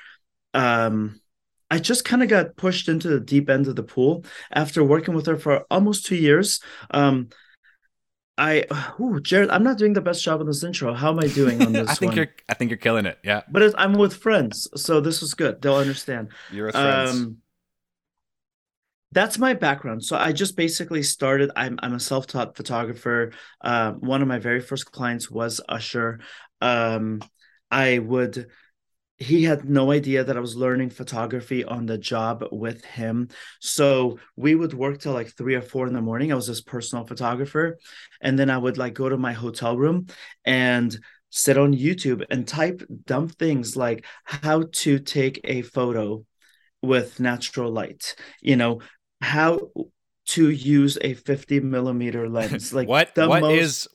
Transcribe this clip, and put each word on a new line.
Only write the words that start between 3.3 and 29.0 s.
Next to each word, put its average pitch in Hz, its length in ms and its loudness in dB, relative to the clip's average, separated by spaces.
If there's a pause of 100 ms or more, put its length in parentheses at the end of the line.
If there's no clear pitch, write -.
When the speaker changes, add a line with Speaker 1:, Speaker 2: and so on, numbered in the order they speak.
Speaker 1:
end 135 180 2
of 123 80 -6
the 117 60 -4
pool 113 420 0 (280)
after 151 320 0
working 160 320 4
with 151 100 -2
her 160 120 0
for 143 340 0
almost 202 340 2
two 185 100 0
years. 160 440 4 (320)
Um, 131 380 4 (1080)
I, 151 280 2 (340)
ooh, 214 220 -2
Jared, 196 280 2
I'm 202 140 4
not 247 140 2
doing 208 160 4
the 190 80 2
best 175 200 -2
job 160 200 0
on 151 40 -4
this 143 160 -2
intro. 160 320 -4
How 139 160 0
am 165 100 2
I 151 80 4
doing 131 340 4
on 113 120 6
Speaker 2:
<laughs> 113 60 2
Speaker 1:
this 113 100 0
Speaker 2:
I 151 40 0
think 180 160 0
Speaker 1:
one? - 80 0
Speaker 2:
you're, 156 100 2 (220)
I 104 40 -4
think 120 160 -2
you're 117 80 -4
killing 113 280 2
it. 85 180 -4
Yeah. 104 260 0
Speaker 1:
But 185 120 2
it's, 214 160 6
I'm 196 160 2
with 202 200 4
friends, 165 640 0
so 156 240 2
this 160 240 0
is 143 120 -6
good. 143 260 -2
They'll 139 160 2
understand. 135 560 -4 (180)
Speaker 2:
You're 104 140 -6
with 110 100 -4
friends. 135 360 2
Speaker 1:
Um, 120 260 -4 (1700)
that's 196 260 2
my 254 160 2
background. 139 500 -2
So - 140 -4
I 160 160 0
just 196 240 -2
basically 165 460 -2
started, 139 520 0
I'm, 123 260 -4
I'm 123 120 -6
a 123 60 -6
self-taught 135 580 -4
photographer. 117 720 -4 (300)
Uh, 113 320 0
one 131 280 -2
of 135 60 2
my 127 120 -2
very 120 200 -2
first 135 320 -10
clients 117 400 -6
was 113 380 -6
Usher. 113 500 -6 (400)
Um, 113 640 0 (500)
I 127 280 2
would, 123 480 -2 (680)